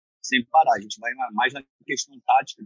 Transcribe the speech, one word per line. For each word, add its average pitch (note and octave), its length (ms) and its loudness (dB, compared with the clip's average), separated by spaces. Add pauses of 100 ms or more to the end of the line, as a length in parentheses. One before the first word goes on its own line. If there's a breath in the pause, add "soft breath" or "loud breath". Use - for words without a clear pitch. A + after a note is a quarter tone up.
(220)
sem B2 240 -2
parar. D3+ 300 4
A G2+ 40 -4
gente G#2+ 200 -14
vai A#2 140 -6
na, B2+ 180 -6
mais B2 200 0
na C#3 120 -14 (200)
questão C3+ 360 -8
tática, B2+ 460 0